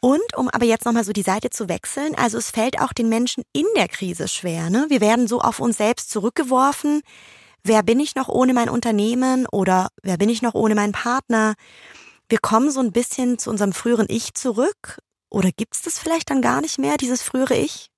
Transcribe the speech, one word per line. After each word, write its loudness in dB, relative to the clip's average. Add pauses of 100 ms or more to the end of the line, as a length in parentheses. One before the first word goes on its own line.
Und 2
um -2
aber 0
jetzt 2
noch 0
mal 2
so -4
die -2
Seite -2
zu -8
wechseln, -4
also 0
es -6
fällt -2
auch -2
den 0
Menschen 0 (100)
in 0 (100)
der 2
Krise -6
schwer, -4
ne? 2
Wir 2
werden 4
so 0
auf 0
uns 0
selbst -2
zurückgeworfen. 0 (640)
Wer 4
bin 4
ich -2
noch -4
ohne 2
mein 2
Unternehmen 0
oder 2 (140)
wer -2
bin 2
ich 0
noch -2
ohne 2
meinen 0
Partner? 0 (760)
Wir 4
kommen 2
so -2
ein 2
bisschen 0
zu -6
unserem 0
früheren 2
Ich -4
zurück. -2 (320)
Oder 2
gibt's -6
das -6
vielleicht -2
dann 2
gar 2
nicht -6
mehr, 0
dieses -2
frühere 0
Ich? -4 (100)